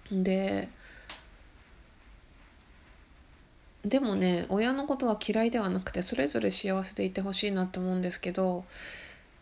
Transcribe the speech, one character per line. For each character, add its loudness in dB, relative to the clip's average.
で、 0
で 4
も 0
ね、 4
親 4
の -2
こ 0
と 0
は 4
嫌 2
い 2
で 2
は 0
な 0
く -6
て、 -2
そ -2
れ 2
ぞ -2
れ 2
幸 2
せ -8
で -2
い -2
て -2
ほ -2
し 2
い 0
な 2
っ 0
て -6
思 0
う 2
ん 2
で -2
す -2
け -4
ど、 0